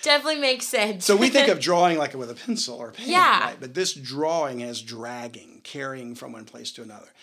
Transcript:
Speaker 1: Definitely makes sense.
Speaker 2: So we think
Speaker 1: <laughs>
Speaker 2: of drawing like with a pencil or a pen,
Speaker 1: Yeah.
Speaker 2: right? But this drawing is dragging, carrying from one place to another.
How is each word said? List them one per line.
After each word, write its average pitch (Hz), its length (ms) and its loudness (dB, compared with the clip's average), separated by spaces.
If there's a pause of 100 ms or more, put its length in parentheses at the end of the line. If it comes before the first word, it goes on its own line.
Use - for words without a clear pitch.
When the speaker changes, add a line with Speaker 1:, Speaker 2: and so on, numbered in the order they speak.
Speaker 1:
Definitely 294 380 2
makes 254 280 0
sense. 208 380 0
Speaker 2:
So 202 100 6
we 240 140 4
think 277 180 6
Speaker 1:
<laughs> 196 60 6
Speaker 2:
of 156 60 -2
drawing 175 380 4
like 143 160 -2
with 123 180 -8
a 117 40 -14
pencil - 420 -6
or 117 120 -12
a - 40 -18
pen, 247 160 -8
Speaker 1:
Yeah. 330 380 4
Speaker 2:
right? - 120 -8
But 131 140 -12
this 180 200 0
drawing 143 680 -2
is 120 200 -8
dragging, 117 800 -12
carrying 131 520 -10
from 123 160 -14
one 110 140 -16
place 120 280 -12
to 120 80 -16
another. 107 280 -18 (140)